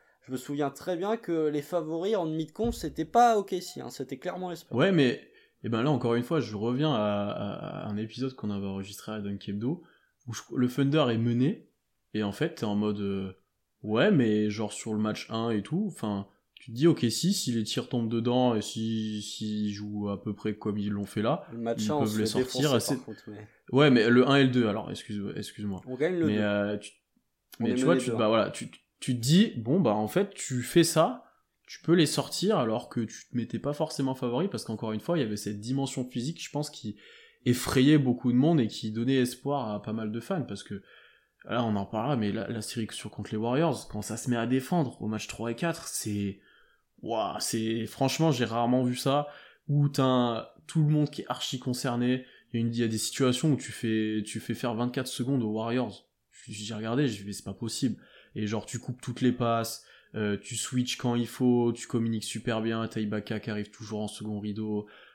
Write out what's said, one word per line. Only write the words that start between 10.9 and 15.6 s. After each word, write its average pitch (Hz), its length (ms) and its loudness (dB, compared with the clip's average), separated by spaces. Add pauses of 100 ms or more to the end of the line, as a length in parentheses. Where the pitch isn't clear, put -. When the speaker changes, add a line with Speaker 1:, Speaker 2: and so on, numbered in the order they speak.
Speaker 2:
est 113 80 2
mené, 120 480 0 (480)
et 107 80 0
en 101 80 -2
fait, - 260 -4
t'es 113 100 -4
en 104 100 0
mode, 104 240 0
euh, 98 320 -4 (500)
ouais, 123 300 4
mais 107 380 4
genre 104 220 -4
sur - 200 -8
le 107 80 0
match 107 300 -2
un 113 200 -2
et 104 120 0